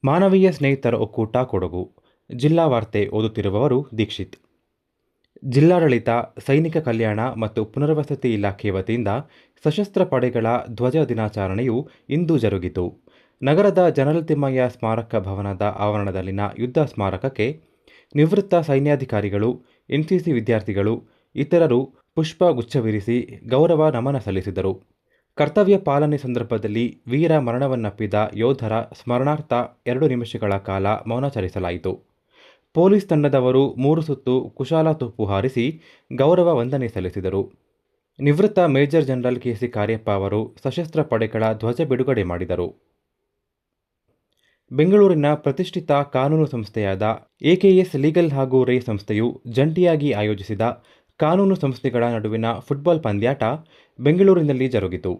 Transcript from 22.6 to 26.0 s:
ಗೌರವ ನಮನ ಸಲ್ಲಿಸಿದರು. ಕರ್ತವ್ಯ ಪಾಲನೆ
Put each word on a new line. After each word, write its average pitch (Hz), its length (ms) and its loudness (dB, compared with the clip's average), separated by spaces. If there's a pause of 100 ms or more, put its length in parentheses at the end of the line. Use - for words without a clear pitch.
ಗೌರವ 156 400 4
ನಮನ 135 280 -2
ಸಲ್ಲಿಸಿದರು. 95 560 -4 (640)
ಕರ್ತವ್ಯ 190 400 2
ಪಾಲನೆ 147 400 0